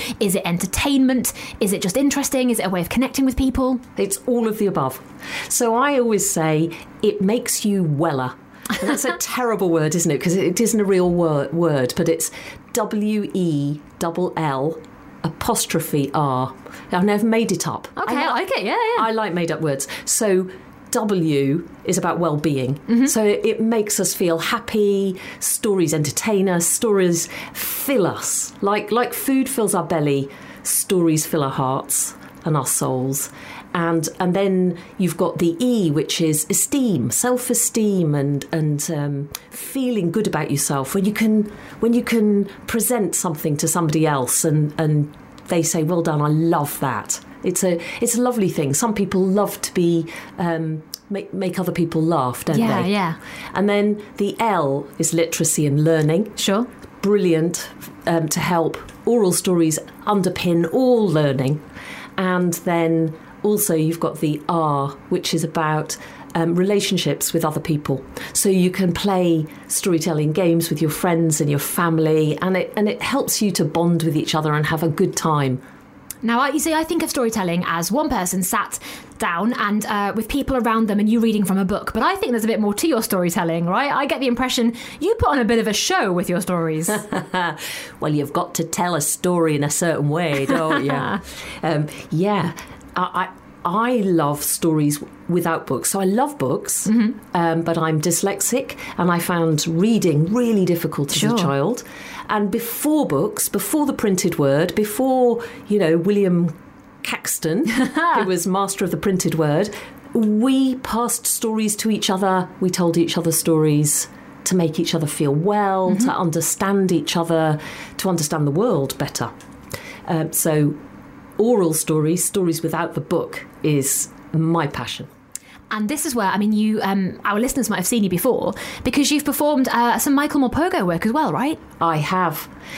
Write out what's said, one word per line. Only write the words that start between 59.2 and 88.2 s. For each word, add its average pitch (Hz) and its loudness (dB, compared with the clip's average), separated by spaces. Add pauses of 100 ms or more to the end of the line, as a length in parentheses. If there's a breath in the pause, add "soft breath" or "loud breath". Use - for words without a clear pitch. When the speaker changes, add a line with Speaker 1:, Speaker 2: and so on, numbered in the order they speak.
Speaker 2:
stories 170 2 (280)
underpin 180 2
all 247 4
learning. 147 2 (540 loud breath)
And 180 0
then 165 0 (300 loud breath)
also 208 2
you've 160 0
got 151 -4
the 151 -2
R, 147 0 (200)
which - -2
is 160 0
about, 156 -2 (380 loud breath)
um, 170 2
relationships 185 0
with 165 0
other 151 0
people. 147 -4 (280 loud breath)
So - 0
you 180 4
can 185 0
play 175 2 (220 loud breath)
storytelling 156 0
games 165 2
with 156 -2
your 156 2
friends 165 2
and 147 2
your 143 2
family, 156 2
and 185 2
it, - -2
and 208 2
it - -4
helps - -2
you 202 2
to 165 2
bond 165 2
with 160 0
each - -2
other 151 2
and 151 2
have 156 -2
a 170 2
good 175 0
time. 143 0 (580 loud breath)
Speaker 1:
Now, 233 0
I, 277 2
you 285 0
see, 320 0
I 311 2
think 320 0
of - -6
storytelling 208 0
as 170 -2
one 302 0
person 190 -2
sat - -2 (380 loud breath)
down 196 0
and, 208 -2
uh, 202 -2
with 226 -4
people 269 -2
around 226 2
them 202 2
and 214 2
you 233 4
reading 220 2
from 185 0
a 196 2
book. 190 -4
But 220 0
I 349 2
think 381 -2
there's 226 0
a 220 0
bit 226 0
more 208 0
to 330 0
your 240 2
storytelling, 170 0
right? 254 0
I 269 0
get 285 -2
the 269 0
impression 240 0 (240 loud breath)
you 403 0
put 392 0
on 285 2
a 240 2
bit 226 4
of 220 0
a 208 0
show 254 0
with 175 0
your 175 0
stories. 165 -2
Speaker 2:
<laughs> 175 -6
Well, 151 0
you've 147 -2